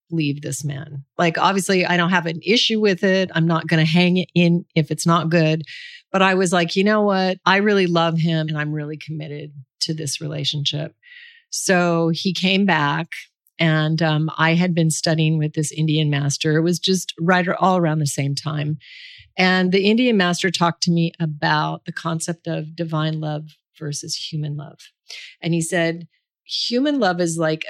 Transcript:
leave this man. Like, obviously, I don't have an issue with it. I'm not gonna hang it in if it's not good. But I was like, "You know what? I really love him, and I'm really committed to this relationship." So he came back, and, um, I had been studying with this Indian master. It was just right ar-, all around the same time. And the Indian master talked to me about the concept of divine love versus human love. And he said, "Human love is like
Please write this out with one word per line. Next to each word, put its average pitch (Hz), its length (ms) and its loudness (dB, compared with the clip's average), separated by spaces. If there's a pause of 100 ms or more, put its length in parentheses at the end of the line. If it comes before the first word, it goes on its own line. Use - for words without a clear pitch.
(120)
leave 147 300 -2
this 143 220 -8
man. 143 400 -8 (140)
Like, 170 220 0
obviously, 185 460 2
I 175 120 0
don't 175 140 2
have 170 160 0
an 165 160 -6
issue 226 360 0
with 202 240 2
it. 190 300 2
I'm 165 140 2
not 160 180 0
gonna 160 200 2
hang 175 320 4
it 175 180 -2
in 175 280 4 (120)
if 156 160 0
it's 156 160 -4
not 165 220 2
good. 160 340 2 (480)
But 190 100 2
I 190 140 4
was 185 180 0
like, 170 220 0
"You 196 80 2
know 214 180 2
what? 190 460 0
I 190 100 6
really 202 300 2
love 165 320 2
him, 160 280 0
and 156 120 -6
I'm 151 140 -4
really 151 240 -8
committed 151 560 -12 (280)
to 160 140 -4
this 156 260 -6
relationship." 151 720 -6 (560)
So 170 640 0
he 185 180 -2
came 190 360 2
back, 156 400 0 (500)
and, 160 460 2
um, 156 340 0
I 160 160 2
had 170 220 2
been 160 160 2
studying 160 480 0
with 151 140 -2
this 151 180 -2
Indian 156 400 0
master. 143 460 0
It 160 40 4
was 170 160 2
just 190 420 -2
right 180 280 2
ar-, - 80 -2
all 185 220 4
around 156 220 2
the 147 60 0
same 139 300 -2
time. 151 420 -4 (600)
And 185 340 4
the 196 140 4
Indian 226 320 4
master 175 340 2
talked 170 320 0
to 175 80 0
me 170 260 2
about 156 680 -2
the 165 80 -10
concept 165 520 -6
of 160 300 -6
divine 156 460 -4
love 151 220 -6 (340)
versus 156 380 -8
human 147 420 -6
love. 147 220 -14 (600)
And 165 120 -2
he 165 80 2
said, 165 460 -2 (360)
"Human 277 560 -2
love 180 220 0
is 165 160 -2
like 160 320 -2